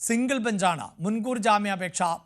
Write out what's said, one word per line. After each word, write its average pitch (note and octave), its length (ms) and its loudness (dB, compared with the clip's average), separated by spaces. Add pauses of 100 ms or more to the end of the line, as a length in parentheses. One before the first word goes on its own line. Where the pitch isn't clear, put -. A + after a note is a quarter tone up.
സിംഗിൾ B3+ 380 0
ബെഞ്ചാണ് F#3 520 0 (100)
മുൻകൂർ A3+ 380 -2
ജാമ്യാപേക്ഷ G3+ 640 0 (220)